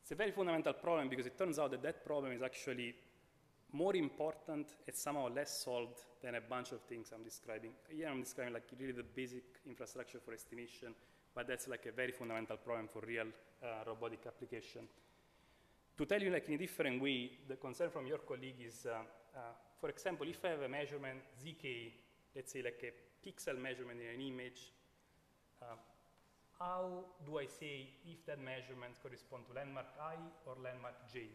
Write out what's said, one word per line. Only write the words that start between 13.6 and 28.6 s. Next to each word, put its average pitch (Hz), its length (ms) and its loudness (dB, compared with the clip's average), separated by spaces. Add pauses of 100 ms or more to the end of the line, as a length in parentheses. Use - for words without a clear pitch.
uh, - 20 -2 (180)
robotic 113 440 -2
application. 117 540 -6 (1160)
To 147 80 6
tell 196 160 8
you, 190 80 6
like, 160 160 4
in 151 80 4
a 143 40 2
different 143 440 4
way, 127 300 4 (160)
the 127 80 -4
concern 135 340 0
from 147 160 -2
your 147 120 2
colleague 131 460 -6
is, 113 220 -8
uh, 117 120 0 (380)
uh, 131 40 -8 (400)
for 151 100 2
example, 156 380 0
if 175 160 -4
I 185 60 6
have 151 120 2
a 131 60 2
measurement 139 500 -2 (240)
Z 156 180 -8
K, 117 320 -4 (420)
let's 135 180 -8
say, 131 100 -2
like, 120 220 -2
a - 440 -10
pixel 143 320 0
measurement 123 400 -2
in 117 140 -6
an 135 120 -2
image, 127 460 -6 (880)
uh, 120 140 -8 (840)
how 180 460 2 (220)
do 151 120 0
I 143 60 2
say 135 420 -6 (200)
if 165 180 -14
that 147 140 -4
measurement 127 640 -6